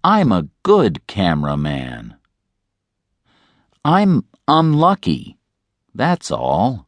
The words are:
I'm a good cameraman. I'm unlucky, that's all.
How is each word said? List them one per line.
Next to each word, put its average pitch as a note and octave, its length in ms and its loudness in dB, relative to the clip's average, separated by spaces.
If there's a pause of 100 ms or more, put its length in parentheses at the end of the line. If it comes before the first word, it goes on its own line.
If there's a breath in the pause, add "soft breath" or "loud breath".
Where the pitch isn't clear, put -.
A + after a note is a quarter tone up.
I'm F#3+ 300 2
a E2 160 -2 (140)
good D#3 440 2
cameraman. D2 1080 -4 (1700)
I'm F3+ 400 2 (200)
unlucky, D#3 920 0 (580)
that's E3+ 360 -2
all. E2+ 560 -2